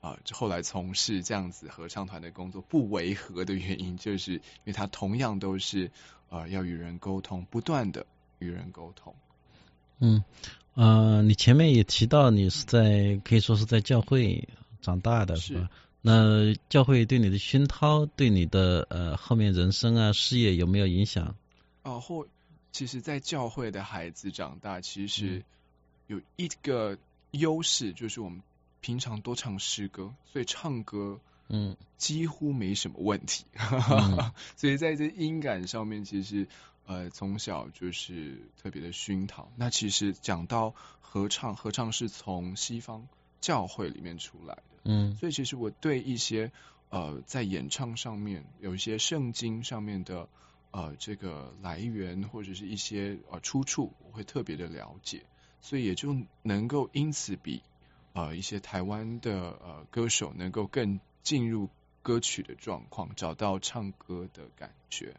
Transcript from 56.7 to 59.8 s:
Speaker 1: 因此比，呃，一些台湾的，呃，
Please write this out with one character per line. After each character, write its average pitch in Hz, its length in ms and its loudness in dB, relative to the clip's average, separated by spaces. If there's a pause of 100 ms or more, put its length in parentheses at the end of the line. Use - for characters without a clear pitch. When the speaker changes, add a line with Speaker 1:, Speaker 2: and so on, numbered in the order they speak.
Speaker 1:
因 151 180 -2
此 104 240 -6
比， 64 260 -10 (520)
呃， 80 240 -6
一 90 40 -10
些 98 200 -8
台 95 220 -8
湾 110 360 -8
的， 95 460 -6
呃， 80 260 -18